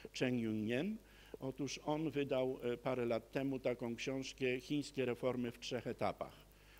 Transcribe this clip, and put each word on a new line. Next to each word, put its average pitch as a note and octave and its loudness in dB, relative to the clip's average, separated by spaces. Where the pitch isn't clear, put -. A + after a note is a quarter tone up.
Cheng B2+ 4
Yunien. A2+ 0
Otóż C3 -4
on D3+ 0
wydał, C3+ 2
e, A#2+ 0
parę B2 0
lat A2+ 2
temu C3+ 0
taką A#2+ 0
książkę C3 0
Chińskie C3+ 0
reformy B2 2
w - -10
trzech A#2+ -4
etapach. G2 -2